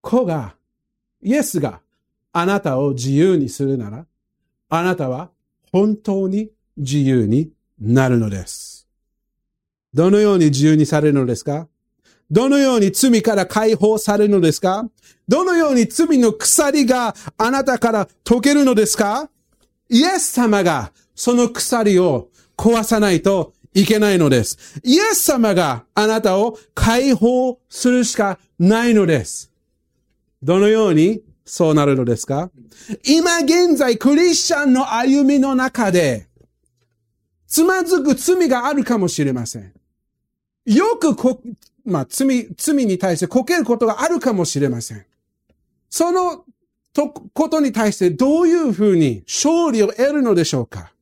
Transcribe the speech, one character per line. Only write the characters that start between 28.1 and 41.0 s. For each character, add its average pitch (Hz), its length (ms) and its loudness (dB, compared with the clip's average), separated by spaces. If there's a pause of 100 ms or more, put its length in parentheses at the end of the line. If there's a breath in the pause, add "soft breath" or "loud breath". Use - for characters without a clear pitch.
か 196 220 -2 (200)
な 220 280 4
い 233 80 4
の 202 100 4
で 147 200 0
す。 - 280 -14 (920)
ど 170 160 0
の 202 100 4
よ 220 200 2
う 170 60 2
に 185 280 2 (220)
そ 160 280 0
う - 20 2
な 147 100 4
る 139 120 2
の 127 80 -2
で 117 120 0
す - 100 -10
か？ 156 240 -6 (540 loud breath)
今 339 340 2
現 330 380 2
在 247 220 0
ク 277 160 2
リ 339 200 2
ス - 120 -4
チ 339 80 0
ャ 285 100 -4
ン 262 80 2
の 262 200 0
歩 269 320 2
み 277 140 2
の 269 160 0
中 254 360 -2
で、 143 380 -2 (1200)
つ - 180 0
ま 370 200 0
ず 330 180 0
く 285 120 0
罪 359 340 0
が 240 180 -2
あ 294 80 -2
る 277 100 -2
か 240 140 -2
も 185 100 -2
し 151 160 -4
れ 135 80 -2
ま 120 140 -6
せ 113 140 -14
ん。 95 120 -20 (920)
よ 381 300 2
く 311 200 0